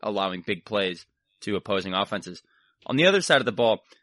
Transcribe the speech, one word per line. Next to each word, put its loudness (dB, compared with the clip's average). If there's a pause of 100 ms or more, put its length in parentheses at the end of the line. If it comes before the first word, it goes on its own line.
allowing -2
big -6
plays -2 (340)
to -4
opposing -4
offenses. -4 (440)
On -4
the 4
other 4
side 4
of -2
the -2
ball, 2 (220)